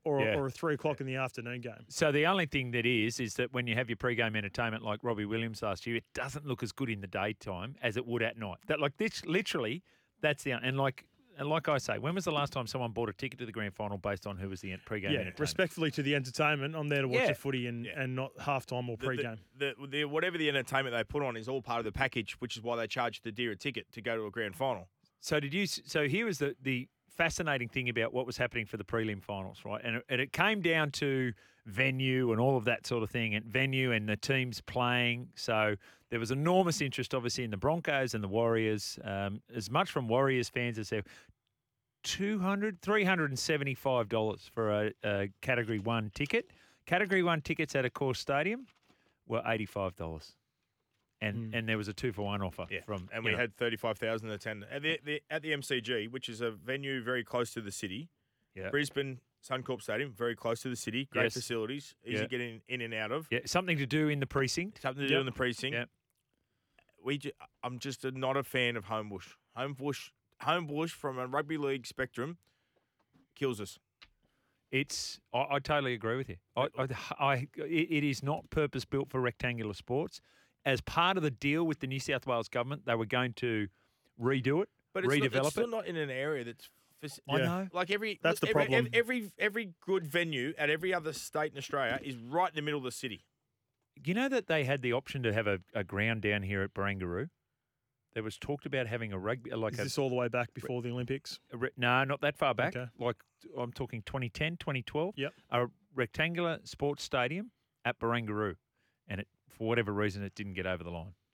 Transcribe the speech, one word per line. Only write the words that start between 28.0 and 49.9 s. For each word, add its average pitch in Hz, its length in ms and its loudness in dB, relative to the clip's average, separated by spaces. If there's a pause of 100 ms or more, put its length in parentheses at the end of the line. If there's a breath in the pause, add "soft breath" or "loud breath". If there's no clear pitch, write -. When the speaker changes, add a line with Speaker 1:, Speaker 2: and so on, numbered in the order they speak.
Speaker 2:
what 123 140 0
was 120 100 -6
happening 120 300 0
for - 100 -10
the 101 80 -4
prelim 110 380 0
finals, 98 420 -6
right? 104 200 -4
And 117 120 -2
it, 120 120 -6
and 127 120 0
it - 120 -2
came 202 280 2
down 160 320 4
to 131 400 2 (340 soft breath)
venue 131 640 2
and 110 80 4
all 131 160 6
of 110 80 0
that 117 220 0
sort 120 180 2
of 104 60 -4
thing, 113 260 0
and 113 80 -2
venue 131 480 2
and 107 160 2
the 104 80 2
teams 127 460 0
playing. 123 720 2
So 107 400 2 (360 loud breath)
there 117 80 0
was 113 120 0
enormous 170 500 4
interest, 135 340 -2
obviously, 123 300 0
in 110 60 -4
the 104 60 -4
Broncos 139 580 2
and 107 100 -2
the 95 40 -2
Warriors, 110 760 2
um, 98 380 -4 (120)
as 104 160 -6
much 170 200 2
from 123 180 -2
Warriors 127 400 4
fans 120 300 -2
as 107 120 -6
there. 107 120 0 (1000 loud breath)
Two 202 340 0
hundred, 196 420 0
three 208 220 4
hundred 175 300 4
and 123 60 -4
seventy-five 135 680 2
dollars 110 460 0
for 110 160 2
a, 104 220 2 (120)
a 101 260 2 (120)
Category 117 380 2
One 110 340 0
tickets 170 1600 0
at 135 100 4
a 123 60 2
course 131 300 -2
stadium 190 480 -2 (580 soft breath)
were 117 180 -2
eighty-five 104 520 -2